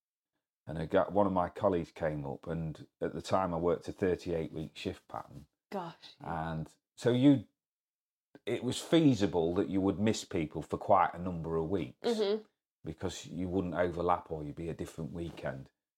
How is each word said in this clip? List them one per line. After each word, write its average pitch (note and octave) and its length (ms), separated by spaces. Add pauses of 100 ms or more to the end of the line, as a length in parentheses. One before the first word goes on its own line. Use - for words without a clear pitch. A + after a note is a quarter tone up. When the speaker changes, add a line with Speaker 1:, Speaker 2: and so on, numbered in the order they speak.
(680)
Speaker 1:
And D#2+ 120
I E2+ 80
got, F2 260
one G2+ 140
of F#2+ 60
my F2 160
colleagues F2+ 460
came D2+ 300
up, - 220
and D#2+ 400 (140)
at E2 140
the E2+ 80
time F#2+ 300
I E2 60
worked E2+ 300
a - 40
thirty-eight E2+ 600
week D2+ 220
shift - 340
pattern. - 360 (280)
Speaker 2:
Gosh. F3 220 (300)
Speaker 1:
And D#3+ 440 (280)
so A#2+ 160
you, C#3+ 320 (1040)
it F2+ 160
was A#2+ 160
feasible F#2+ 800
that G2 120
you F#2+ 120
would F#2 180
miss G#2+ 260
people D#2+ 380
for - 140
quite F#2 380
a F2 80
number E2 340
of D#2+ 140
weeks E2 380
Speaker 2:
Mm-hmm. G#3+ 280 (480)
Speaker 1:
because G2+ 420
you F2+ 220
wouldn't F2 260
overlap F2 560
or D#2 140
you'd D2 100
be E2 140
a D#2 60
different D#2+ 380
weekend. D2 560 (300)